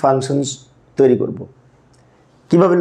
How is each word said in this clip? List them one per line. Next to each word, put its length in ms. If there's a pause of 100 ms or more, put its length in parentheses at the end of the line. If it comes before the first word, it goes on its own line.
ফাংশন 380 (600)
তৈরি 240
করব। 160 (1120)
কিভাবে 300